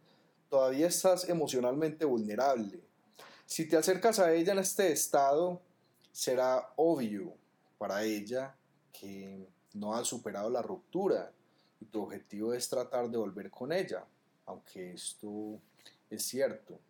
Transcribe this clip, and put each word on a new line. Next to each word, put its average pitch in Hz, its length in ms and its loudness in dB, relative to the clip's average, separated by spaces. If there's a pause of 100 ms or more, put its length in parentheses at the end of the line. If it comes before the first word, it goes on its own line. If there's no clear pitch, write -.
(500)
Todavía 135 380 4
estás 180 420 2
emocionalmente 151 760 0
vulnerable. 113 800 0 (640)
Si - 220 -4
te 165 80 2
acercas 190 440 4
a 170 140 6
ella 170 200 4
en 196 60 2
este 185 320 2
estado, 151 720 2 (500)
será 127 640 0
obvio 110 580 0 (420)
para 101 260 -2
ella 110 520 -4 (360)
que 98 560 -14 (260)
no 104 200 -4
has 117 140 -2
superado 104 420 -6
la 123 120 0
ruptura 123 680 -2 (480)
y 110 60 -18
tu 110 180 -6
objetivo 101 500 -6
es 123 160 -4
tratar 123 400 -2
de 117 80 -4
volver 101 340 -6
con 135 220 -6
ella, 165 320 -4 (400)
aunque 92 480 -14
esto 107 640 -10 (500)
es 110 140 -8
cierto, - 560 -4 (100)